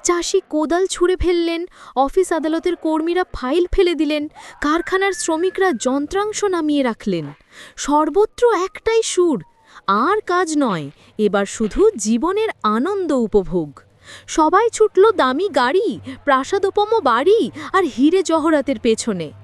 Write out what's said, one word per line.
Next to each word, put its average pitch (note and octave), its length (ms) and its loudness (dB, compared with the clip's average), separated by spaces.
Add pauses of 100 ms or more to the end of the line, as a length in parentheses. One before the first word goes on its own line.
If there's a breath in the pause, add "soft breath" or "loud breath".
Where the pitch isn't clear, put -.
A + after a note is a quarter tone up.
চাষি F4 460 -2
কোদাল D#4 380 -2
ছুঁড়ে F4+ 280 0
ফেললেন, E4+ 500 -2 (300 loud breath)
অফিস C#4 380 0
আদালতের D#4+ 420 -2
কর্মীরা E4 480 -2 (100)
ফাইল D#4 380 -2
ফেলে F4 240 2
দিলেন, D4 320 -2 (340 loud breath)
কারখানার F#4 500 0
শ্রমিকরা F4+ 600 -2
যন্ত্রাংশ D4 720 -4
নামিয়ে D#4 400 0
রাখলেন। F3 500 -4 (420 loud breath)
সর্বত্র G4 760 2
একটাই A4+ 500 0
সুর, D#4 400 0 (440 loud breath)
"আর C#4 340 2
কাজ F4+ 360 -2
নয়, F3+ 320 -2 (280 soft breath)
এবার G3+ 280 2
শুধু A#3 500 2
জীবনের D#4 540 0 (140)
আনন্দ D#4 480 0
উপভোগ।" F#3 680 -2 (480 loud breath)
সবাই F4+ 420 2
ছুটল G#4+ 420 4
দামি D#4 380 0
গাড়ি, C#4 500 0 (240 loud breath)
প্রাসাদোপম G4 760 0
বাড়ি C#4 520 2 (220 loud breath)
আর F#4 100 2
হিরে D#4 400 2
জহরাতের D4+ 560 0
পেছনে। G3 520 -2 (120)